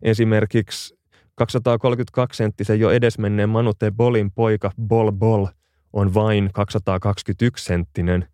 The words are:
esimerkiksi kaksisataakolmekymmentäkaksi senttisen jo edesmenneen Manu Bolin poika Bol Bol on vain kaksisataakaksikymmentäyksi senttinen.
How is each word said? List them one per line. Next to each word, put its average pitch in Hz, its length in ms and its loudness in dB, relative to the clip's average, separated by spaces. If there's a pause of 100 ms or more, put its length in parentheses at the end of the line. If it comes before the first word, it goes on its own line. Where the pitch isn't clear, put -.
esimerkiksi 110 960 0 (380)
kaksisataakolmekymmentäkaksi 120 1000 -2
senttisen 107 420 0
jo 110 120 4
edesmenneen 107 580 0
Manu 113 220 2 (240)
Bolin 113 360 0
poika 110 400 0 (100)
Bol 110 300 2
Bol 101 340 2 (480)
on 98 200 0
vain 107 400 2
kaksisataakaksikymmentäyksi 101 1120 -2
senttinen. 87 680 -2